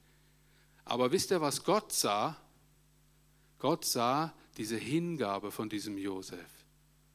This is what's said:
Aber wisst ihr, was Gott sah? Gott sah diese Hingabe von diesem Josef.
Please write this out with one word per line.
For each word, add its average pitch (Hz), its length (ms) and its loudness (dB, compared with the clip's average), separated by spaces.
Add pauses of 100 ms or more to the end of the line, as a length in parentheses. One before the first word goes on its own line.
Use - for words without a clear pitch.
(840)
Aber 123 260 2
wisst 190 200 2
ihr, 180 100 2
was 139 220 0
Gott 208 300 2
sah? 117 440 2 (1200)
Gott 160 260 2
sah 135 480 2 (240)
diese 113 200 -2
Hingabe 110 760 0
von 110 180 -4
diesem 104 280 -4
Josef. 95 480 -6 (680)